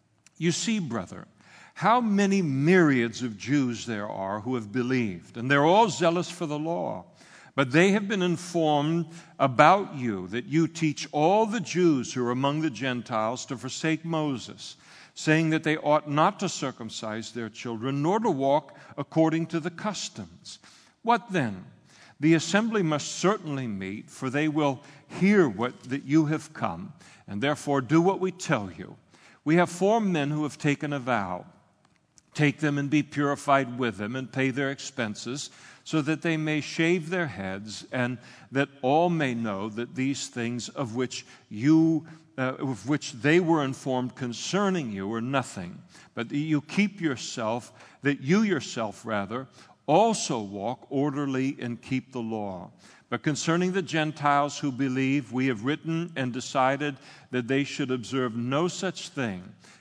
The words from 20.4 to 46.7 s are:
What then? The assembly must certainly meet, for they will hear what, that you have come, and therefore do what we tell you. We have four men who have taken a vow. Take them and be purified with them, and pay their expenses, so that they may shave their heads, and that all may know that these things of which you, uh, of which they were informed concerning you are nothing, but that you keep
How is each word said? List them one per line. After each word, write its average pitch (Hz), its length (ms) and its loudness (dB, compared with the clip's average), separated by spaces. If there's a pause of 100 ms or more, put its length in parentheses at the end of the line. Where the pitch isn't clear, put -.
What 226 300 0
then? 117 340 -2 (540)
The 160 160 6
assembly 214 480 2
must 151 300 -2
certainly 156 520 0
meet, 98 460 -8
for 131 180 -6
they 147 180 0
will 143 360 0 (360)
hear 185 300 6
what, 113 340 -4
that 131 200 -6
you 151 220 4
have 151 280 -4
come, 90 400 -6 (340)
and 101 140 -6
therefore 139 400 0
do 151 200 4
what 185 180 2
we 185 120 -2
tell 117 400 -2
you. - 260 -14 (460)
We 151 120 4
have 175 160 6
four 196 280 2
men 170 300 0
who 151 140 -2
have 143 160 -6
taken 147 340 0
a 139 60 -4
vow. 101 460 -4 (880)
Take 147 240 2
them 143 180 0
and 143 100 -2
be - 140 2
purified 139 760 0
with 113 180 -2
them, 104 180 -6
and 131 160 -8
pay 135 200 0
their 135 180 -2
expenses, 123 800 -8 (340)
so 156 180 0
that 156 200 -2
they 165 160 0
may 156 240 -2
shave 165 480 0
their 175 180 -2
heads, 101 640 -8
and 123 280 -4 (320)
that 139 180 0 (140)
all 156 260 4
may 151 240 0
know 110 360 -4
that 120 260 -8
these 135 320 -4
things 120 420 -6
of 117 260 -8
which 123 300 -4 (240)
you, 160 560 4 (320)
uh, 131 220 -2
of 123 300 -6
which - 240 -2
they 143 260 4
were 160 240 2
informed 131 520 -4
concerning 165 760 -2
you 98 220 -6
are 113 80 -4
nothing, 123 600 -4 (320)
but 117 160 -6
that 147 80 -4
you 151 240 0
keep 202 380 -2